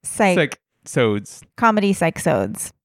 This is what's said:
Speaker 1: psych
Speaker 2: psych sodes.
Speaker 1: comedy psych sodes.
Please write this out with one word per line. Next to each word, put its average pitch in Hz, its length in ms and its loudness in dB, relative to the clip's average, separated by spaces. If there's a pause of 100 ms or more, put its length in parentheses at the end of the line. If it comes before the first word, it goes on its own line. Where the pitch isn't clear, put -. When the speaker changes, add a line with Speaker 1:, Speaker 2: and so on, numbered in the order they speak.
Speaker 1:
psych 190 320 0
Speaker 2:
psych 160 240 0 (260)
sodes. 107 580 -2 (140)
Speaker 1:
comedy 214 360 2
psych 165 260 -2
sodes. 110 520 -2 (140)